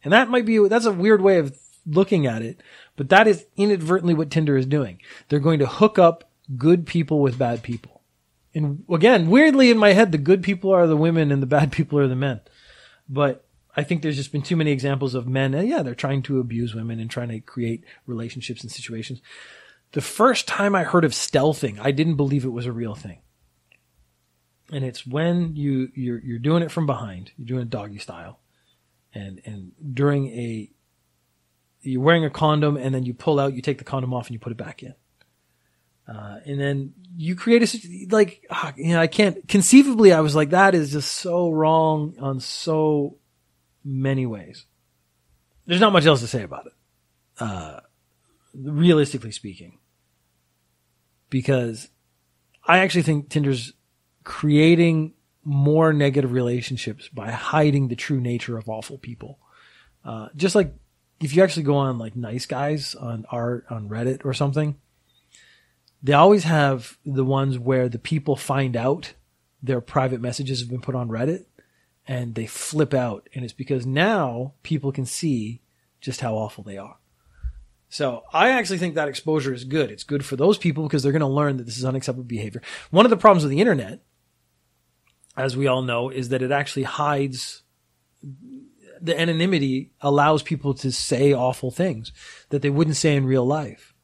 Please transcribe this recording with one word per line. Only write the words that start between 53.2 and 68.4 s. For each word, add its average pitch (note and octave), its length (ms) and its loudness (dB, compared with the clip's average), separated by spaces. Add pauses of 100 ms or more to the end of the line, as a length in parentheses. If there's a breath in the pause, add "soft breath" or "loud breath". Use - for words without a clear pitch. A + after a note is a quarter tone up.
Tinder's C3+ 420 -2 (540)
creating D#3+ 880 4 (320)
more D3+ 480 4
negative C#3 400 2
relationships A#2+ 760 -4
by A2 240 -12
hiding C#3+ 560 0
the A#2+ 80 -4
true C3+ 240 -4
nature A#2+ 380 -6
of A2 100 -12
awful A2 300 -12
people. A#2+ 420 -18 (640 soft breath)
Uh, A2 320 -14
just F3 180 -2
like F3+ 200 2 (480)
if C#3+ 120 -6
you F3+ 100 6
actually D#3+ 200 0
go C#3+ 140 2
on, C3+ 200 -2
like, A2+ 200 -12
Nice A#2+ 280 -10
Guys C#3+ 480 -6
on A#2 380 -10
our, A#2+ 380 -6
on A2 180 -10
Reddit A#2+ 380 -4
or C3+ 80 -4
something, C#3+ 420 -2 (1300 soft breath)
they C3+ 100 -2
always F3+ 320 6
have C#3+ 640 0
the C3+ 180 -2
ones C3+ 340 0
where B2+ 300 0
the A#2+ 120 -6
people D3 360 -4
find C3 400 -4